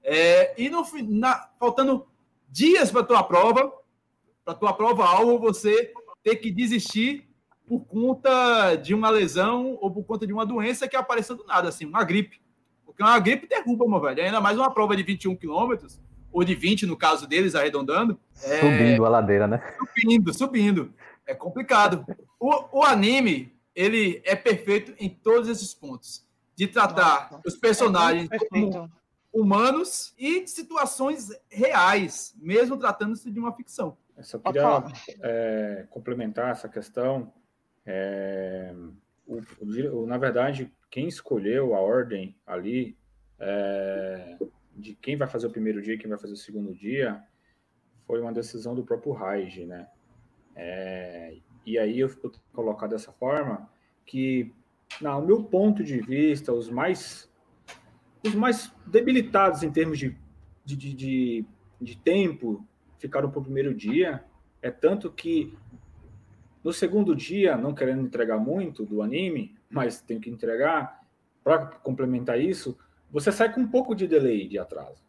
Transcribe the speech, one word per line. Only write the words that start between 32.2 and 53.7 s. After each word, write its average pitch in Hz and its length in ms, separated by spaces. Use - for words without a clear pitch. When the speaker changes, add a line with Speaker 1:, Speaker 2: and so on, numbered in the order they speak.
Speaker 1:
mesmo 233 400
tratando-se 214 540
de 214 80
uma 233 140
ficção. - 440
Speaker 4:
Eu - 60
só - 160
Speaker 3:
Pode 139 180
Speaker 4:
queria, 147 120
Speaker 3:
falar. 135 240
Speaker 4:
é, 107 680
complementar 120 600
essa - 180
questão. 123 640
É, 95 880
o, 117 120
o, 117 640
o, - 20
na 123 120
verdade, 131 540
quem 139 180
escolheu 123 640
a 98 60
ordem 104 560
ali, 104 500
é, 98 960
de 104 200
quem 143 220
vai 139 100
fazer 117 200
o 110 40
primeiro 107 300
dia 110 140
e - 20
quem 107 120
vai 104 100
fazer 104 140
o 101 40
segundo 104 360
dia 107 500
foi 117 160
uma 117 100
decisão 117 440
do 123 80
próprio 120 300
Raij, 95 520
né? 87 220
É, 90 800
e 110 120
aí 113 220
eu, 131 100
eu 120 80
colocar 110 340
dessa 110 240
forma 135 580